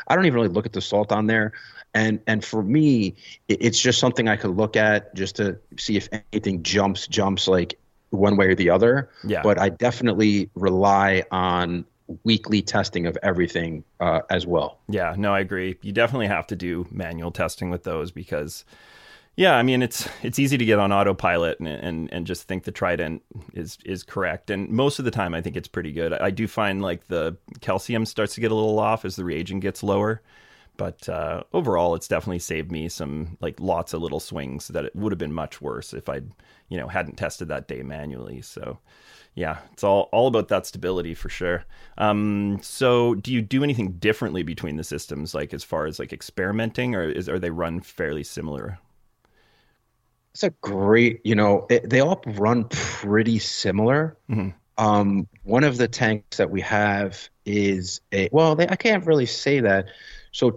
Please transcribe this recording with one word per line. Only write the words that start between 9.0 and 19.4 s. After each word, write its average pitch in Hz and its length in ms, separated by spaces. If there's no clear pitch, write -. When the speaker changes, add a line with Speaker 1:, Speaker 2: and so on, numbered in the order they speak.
Speaker 2:
Yeah. 98 160
Speaker 1:
But 101 160
I 98 100
definitely 107 880
rely 98 760
on 90 520
weekly 107 380
testing 87 440
of 82 160
everything, 85 640
uh, 82 300
as 85 180
well. 82 400
Speaker 2:
Yeah, 90 300
no, 101 160
I 98 80
agree. 92 400
You 101 100
definitely 117 360
have 90 200
to 101 80
do 87 360
manual 85 400
testing 87 380
with 87 140
those 82 280
because, - 520
yeah, 170 180